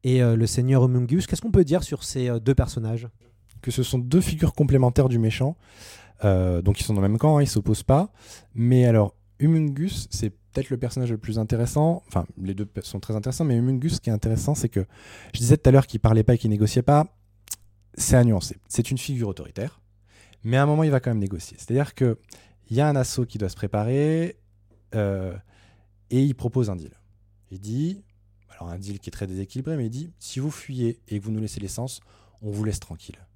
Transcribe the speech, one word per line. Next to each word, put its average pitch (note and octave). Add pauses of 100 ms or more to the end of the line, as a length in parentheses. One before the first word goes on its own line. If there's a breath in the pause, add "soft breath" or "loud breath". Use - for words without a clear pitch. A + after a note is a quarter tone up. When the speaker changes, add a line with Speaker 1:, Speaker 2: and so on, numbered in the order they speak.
Speaker 1:
et, B2+
euh, A#2
le A2+
Seigneur B2+
Humungus. B2
Qu'est-ce -
qu'on A3+
peut F#3+
dire D3+
sur -
ces, B2
euh, A#2
deux B2+
personnages ? A#2 (520)
Speaker 2:
Que B2+
ce B2+
sont B2+
deux B2+
figures E3
complémentaires C3
du A#2+
méchant. A#2 (680 loud breath)
Euh, F#2
donc, G2+
ils -
sont A2+
dans G2
le G2
même A2
camp, D3+
hein, D3
ils C#3
s'opposent -
pas. D#3 (440 loud breath)
Mais B2
alors, A2 (240)
Humungus, D#3
c'est A2
peut-être -
le B2+
personnage B2
le A2
plus A2
intéressant. B2
Enfin, F2+ (160)
les F#2+
deux G2+
pe-, G#2
sont -
très G#2+
intéressants, B2+
mais B2+
Humungus, B2+
ce -
qui -
est A2+
intéressant, A2+
c'est A#2+
que G2 (480 loud breath)
je -
disais A#2+
tout -
à B2+
l'heure C3+
qu'il -
parlait A2+
pas A#2+
et A2+
qu'il A2
négociait G#2+
pas. D3 (880)
C'est -
à B2
nuancer. G#2+ (100)
C'est -
une C3+
figure B2
autoritaire, - (600 soft breath)
mais A#2
à C3+
un C#3+
moment, D3+
il D#3
va C3+
quand B2
même A2
négocier. G2
C'est-à-dire C3
que A#2+ (520 loud breath)
il A2
y -
a D3+
un C#3+
assaut B2+
qui -
doit G2+
se -
préparer. C#3 (560)
Euh, G2 (760 soft breath)
et B2+
il C#3
propose A#2+
un F#2
deal. D#2 (580)
Il F#2
dit, C#3+ (460)
alors -
un F2
deal G2
qui -
est E2
très -
déséquilibré, B2+
mais B2
il A2
dit, « D3+
Si -
vous C#3+
fuyez B2
et G#2
que G2
vous A2
nous G#2+
laissez G#2+
l'essence, A2+ (420 soft breath)
on G#2+
vous G#2+
laisse G#2
tranquille. » - (180)